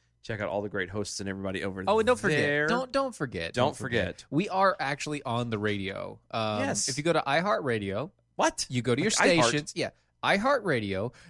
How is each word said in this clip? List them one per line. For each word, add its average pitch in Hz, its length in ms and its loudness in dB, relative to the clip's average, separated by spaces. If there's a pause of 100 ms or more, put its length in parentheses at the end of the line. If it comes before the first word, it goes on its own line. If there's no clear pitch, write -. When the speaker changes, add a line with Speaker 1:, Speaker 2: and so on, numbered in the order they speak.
(240)
Speaker 1:
Check 113 180 -6
out 101 80 -2
all 101 140 0
the 104 60 -4
great 92 200 -4
hosts 101 300 -6
and 98 100 -6
everybody 95 340 -4
over 95 240 -6
Speaker 2:
Oh, 214 120 4
and 220 80 0
don't 247 120 2
forget. 156 200 2
Speaker 1:
there. 147 280 2
Speaker 2:
Don't, 247 240 0
don't 269 240 -2
forget. 95 380 -6
Speaker 1:
Don't 123 140 2
Speaker 2:
Don't 151 100 -4
forget. 117 280 -2
Speaker 1:
forget. 85 260 -8
Speaker 2:
We 165 180 0
are 190 300 2
actually 147 440 -4
on 120 280 -2
the 107 80 0
radio. 98 600 -4 (120)
Um, 107 300 -2
Speaker 1:
Yes. - 280 -2
Speaker 2:
if 123 80 -4
you 147 60 -2
go 170 100 4
to 156 80 2
iHeartRadio, 139 880 0 (260)
Speaker 1:
What? 311 320 2
Speaker 2:
you 123 140 0
go 120 140 2
to 127 60 2
your 208 180 2
Speaker 1:
Like 185 120 6
iHeart? 165 120 6
Speaker 2:
stations. 147 320 2
Yeah. 135 160 -4 (320)
iHeartRadio, 143 880 2 (160)